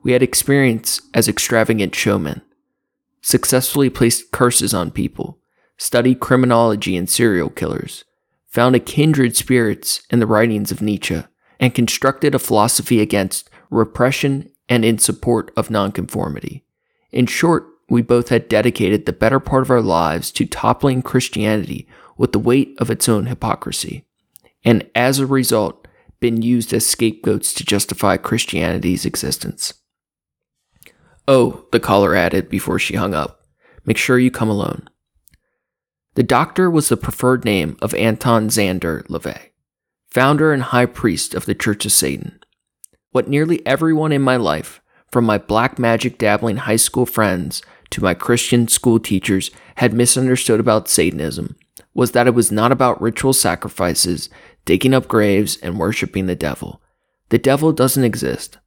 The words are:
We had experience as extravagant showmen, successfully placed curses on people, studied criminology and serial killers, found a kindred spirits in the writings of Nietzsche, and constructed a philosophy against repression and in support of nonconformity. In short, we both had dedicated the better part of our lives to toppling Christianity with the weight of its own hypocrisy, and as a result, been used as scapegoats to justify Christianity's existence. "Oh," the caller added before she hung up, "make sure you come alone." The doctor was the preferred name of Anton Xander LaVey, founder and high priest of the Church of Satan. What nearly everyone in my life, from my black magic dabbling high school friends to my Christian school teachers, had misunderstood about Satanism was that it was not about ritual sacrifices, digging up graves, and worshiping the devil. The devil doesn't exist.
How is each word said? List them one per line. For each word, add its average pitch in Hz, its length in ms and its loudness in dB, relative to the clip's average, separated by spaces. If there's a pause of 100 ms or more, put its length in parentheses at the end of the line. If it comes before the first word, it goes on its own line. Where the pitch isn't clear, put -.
We 127 100 2
had 123 100 4
experience 131 760 0 (140)
as 117 140 2
extravagant 110 640 0
showmen, 92 480 -2 (800)
successfully 131 720 0
placed - 400 0
curses - 420 0
on 90 160 -4
people, - 500 -8 (380)
studied 127 420 2
criminology 117 800 2
and 90 100 -4
serial 98 440 0
killers, - 520 -8 (440)
found 127 280 2
a 120 40 4
kindred 143 560 2
spirits - 760 0
in 120 100 2
the 110 80 2
writings 107 440 2
of 95 100 -6
Nietzsche, 101 420 -4 (360)
and 127 140 2
constructed 135 600 0
a 131 60 0
philosophy 110 600 2
against 101 500 -2 (200)
repression 135 800 0 (180)
and 120 160 2
in 110 140 2
support - 580 -2
of 113 140 -4
nonconformity. - 960 -4 (460)
In 123 160 2
short, 165 400 0 (220)
we 120 120 2
both 120 280 2
had - 200 0
dedicated 107 560 2
the 90 80 -4
better 113 260 0
part 131 240 0
of 135 60 -6
our 123 120 4
lives 85 500 0
to - 140 0
toppling 127 560 -2
Christianity 107 840 -4 (300)
with - 140 0
the 104 80 0
weight 127 380 0
of 123 120 -2
its - 180 -2
own 107 180 2
hypocrisy, - 800 -8 (580)
and 120 220 2 (100)
as 131 240 2
a 135 60 0
result, 120 600 -2 (320)
been 117 220 0
used 117 320 0
as 113 120 0
scapegoats - 680 -2
to - 120 -8
justify 98 520 0
Christianity's 87 880 -2
existence. - 680 -6 (1500)
"Oh," 131 440 2
the 120 80 2
caller 98 360 2
added 90 340 0
before 98 300 -4
she - 160 -4
hung 90 180 -2
up, - 280 -6 (440)
"make 110 120 -2
sure 127 220 2
you 127 120 2
come 110 180 -4
alone." - 400 -4 (1300)
The 117 80 2
doctor 160 460 2
was 156 200 2
the 151 80 2
preferred 127 480 -2
name 92 360 -2
of 110 120 -4
Anton 110 560 0
Xander 92 580 -2
LaVey, - 440 -10 (580)
founder 147 420 2
and 131 120 0
high 123 220 2
priest - 480 -2
of - 120 -6
the 98 100 -2
Church 101 300 -2
of 92 60 -2
Satan. - 480 -2 (720)
What 127 180 0
nearly 156 360 0
everyone 156 460 0
in 139 100 0
my 127 140 2
life, 82 460 -4 (280)
from 120 160 2
my 107 120 2
black 113 420 -2
magic 117 380 0
dabbling 104 400 0
high 113 200 -2
school 123 280 0
friends 92 560 -2 (300)
to - 100 -6
my 92 120 2
Christian 120 540 0
school 113 320 2
teachers, 95 520 -2 (240)
had 120 180 2
misunderstood 127 680 2
about 110 300 2
Satanism 78 680 -2 (380)
was 123 180 0
that 120 160 4
it 120 60 4
was 117 180 2
not 110 200 2
about 127 300 0
ritual 117 320 0
sacrifices, 87 960 -2 (360)
digging 107 280 2
up 131 140 0
graves, 104 500 2
and 87 220 -8
worshiping 95 460 -2
the 90 100 -2
devil. - 460 -8 (480)
The - 80 2
devil 143 360 2
doesn't 131 300 0
exist. - 640 -6